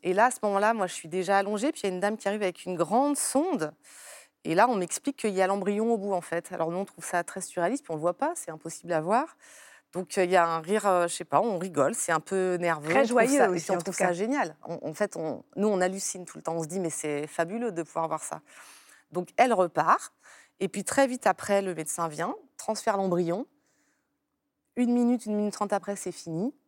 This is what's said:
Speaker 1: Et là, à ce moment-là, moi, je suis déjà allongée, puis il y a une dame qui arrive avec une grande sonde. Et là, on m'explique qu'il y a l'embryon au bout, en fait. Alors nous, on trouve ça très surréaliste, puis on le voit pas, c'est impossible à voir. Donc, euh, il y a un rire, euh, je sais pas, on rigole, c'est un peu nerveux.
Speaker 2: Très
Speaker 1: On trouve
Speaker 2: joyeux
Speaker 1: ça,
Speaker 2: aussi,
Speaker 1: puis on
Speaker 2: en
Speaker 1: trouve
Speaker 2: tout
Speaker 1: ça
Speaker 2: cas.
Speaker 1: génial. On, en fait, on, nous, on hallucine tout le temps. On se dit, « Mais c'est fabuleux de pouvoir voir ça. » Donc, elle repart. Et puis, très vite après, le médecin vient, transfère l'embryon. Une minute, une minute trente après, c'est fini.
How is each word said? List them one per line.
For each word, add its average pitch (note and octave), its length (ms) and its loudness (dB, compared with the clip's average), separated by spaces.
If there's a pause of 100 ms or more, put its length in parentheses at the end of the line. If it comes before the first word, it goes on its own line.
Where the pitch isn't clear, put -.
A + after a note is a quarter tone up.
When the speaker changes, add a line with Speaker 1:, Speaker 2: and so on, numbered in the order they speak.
Speaker 1:
Et F3+ 120 0
là, G#3 120 6
à B3+ 60 4
ce - 100 -10
moment-là, G#3 320 2
moi, G3+ 140 0
je - 80 -8
suis - 120 -12
déjà F#3 300 2
allongée, G#3 340 0
puis - 100 -10
il G3+ 60 -2
y - 40 2
a - 20 -4
une F#3 60 -4
dame G#3 180 0
qui - 100 -4
arrive G#3 140 -2
avec F#3 240 -4
une F3+ 100 -4
grande A#3 420 2
sonde. C4 540 0 (760)
Et E3 100 0
là, G#3+ 120 6
on B3+ 100 2
m'explique F#3 400 -4
qu'il A3 180 -2
y F#3+ 80 4
a - 40 6
l'embryon G3+ 460 0
au A3 60 0
bout, G3+ 140 -2
en F3 80 0
fait. - 320 -6
Alors E3 180 -2
nous, F3 80 -4
on G3 60 -4
trouve - 200 -18
ça F3 180 -2
très - 180 -8
surréaliste, F#3 420 -2
puis - 100 -10
on - 20 -4
le D3+ 60 -6
voit F3 160 0
pas, D4+ 160 0
c'est - 160 -10
impossible D#3 420 -10
à D#3+ 100 2
voir. A3+ 360 0 (560)
Donc, F3+ 240 -6
euh, F#3+ 60 4
il F3+ 80 2
y F#3 60 8
a E3+ 100 6
un E3 120 0
rire, G3+ 280 0
euh, F3 200 4
je E3+ 60 -4
sais - 100 -8
pas, D3+ 160 2
on G3+ 200 0
rigole, D#3+ 340 0
c'est - 180 -2
un D#3+ 80 2
peu F#3 400 -2
nerveux. D#3+ 300 0
Speaker 2:
Très G#3+ 120 4
Speaker 1:
On C#4 40 4
trouve A3 40 -4
Speaker 2:
joyeux B3 280 4
Speaker 1:
ça, A#3 140 6
Speaker 2:
aussi, E3+ 140 0
Speaker 1:
puis - 60 -2
on F#3 40 2
Speaker 2:
en - 20 -2
Speaker 1:
trouve F#3 160 -4
Speaker 2:
tout - 60 -8
Speaker 1:
ça F#3 80 2
Speaker 2:
cas. F3+ 60 2
Speaker 1:
génial. G#3 420 -2 (120)
On, E3+ 120 -8 (100)
en D#3 60 -8
fait, G#3 220 -2
on, D#3 260 -6 (120)
nous, G3 120 2
on G3 140 2
hallucine F#3 440 -4
tout - 140 -16
le - 40 -18
temps. E3 120 -4
On E3 80 -4
se D#3 40 -8
dit, « F3 140 -6
Mais E3+ 80 0
c'est D3+ 380 -4
fabuleux G#3 440 -4
de E3 120 -6
pouvoir E3 240 -4
voir D#3 160 -6
ça. » - 180 -10 (680)
Donc, F3 260 -6
elle A#3+ 160 6
repart. F3 580 4 (500)
Et F#3+ 60 0
puis, G3+ 160 -6
très C#4 240 4
vite B3 180 -4
après, G3+ 360 2
le F#3 120 -4
médecin D#3+ 360 -4
vient, E3+ 260 -4 (220)
transfère G#3+ 400 -2
l'embryon. F3+ 480 0 (1300)
Une A#3+ 180 2
minute, A#3+ 320 2
une G#3+ 100 -2
minute G#3 180 0
trente G3+ 200 -2
après, G3+ 220 -4
c'est F#3 160 -8
fini. E3+ 420 -4 (140)